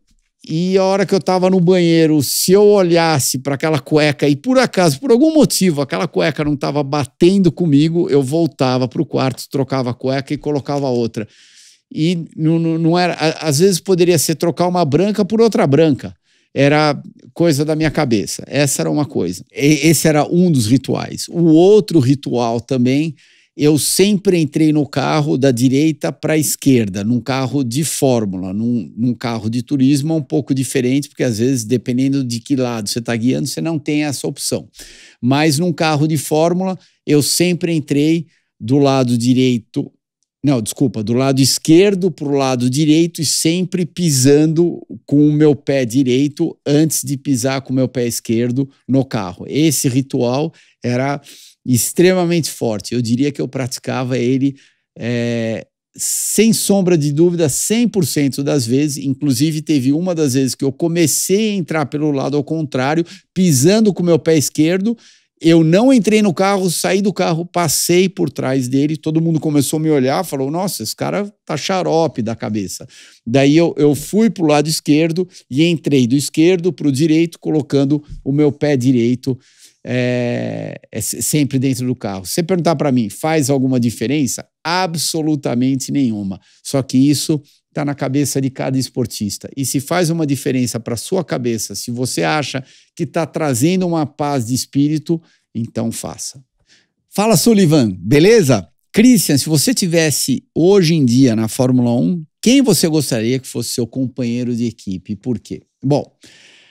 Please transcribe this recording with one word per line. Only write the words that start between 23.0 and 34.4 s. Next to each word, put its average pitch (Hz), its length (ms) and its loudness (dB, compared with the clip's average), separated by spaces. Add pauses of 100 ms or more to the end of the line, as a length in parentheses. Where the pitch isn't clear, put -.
eu 151 220 4
sempre 196 600 2
entrei 156 340 2
no 151 140 2
carro 151 500 -2
da 135 140 2
direita 135 600 0
pra 156 280 -4
esquerda, 113 640 0
num 120 160 0
carro 131 420 -4
de 127 220 -4
fórmula, 101 680 -2
num, 113 420 -4
num 120 160 -2
carro 113 380 -6
de 123 100 -4
turismo 139 540 0
é - 20 0
um 156 60 -2
pouco 147 320 -2
diferente, 131 540 -2
porque - 160 -6
às 117 140 -2
vezes, 123 260 0
dependendo 131 600 -2
de 117 160 -6
que 143 160 -4
lado 120 320 -4
você - 120 -4
tá 117 140 -4
guiando, 131 340 -2
você 160 120 -8
não 160 180 -4
tem 151 260 -2
essa 147 220 -6
opção. 139 420 -6 (520)